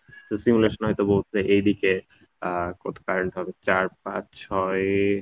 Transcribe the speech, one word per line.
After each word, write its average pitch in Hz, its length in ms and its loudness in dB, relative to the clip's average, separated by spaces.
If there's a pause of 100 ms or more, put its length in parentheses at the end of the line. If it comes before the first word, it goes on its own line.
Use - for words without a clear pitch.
(300)
তো 107 80 -4
simulation 110 480 2
হয়তো 104 200 0
বলছে 101 320 0 (160)
এই 101 80 4
দিকে, 98 300 2 (500)
আহ, 87 280 -4 (100)
কত - 160 -8 (120)
current 92 300 -2
হবে, 90 140 -8 (100)
চার, 92 220 2 (200)
পাঁচ, 101 300 -8
ছয়, 95 520 -2 (360)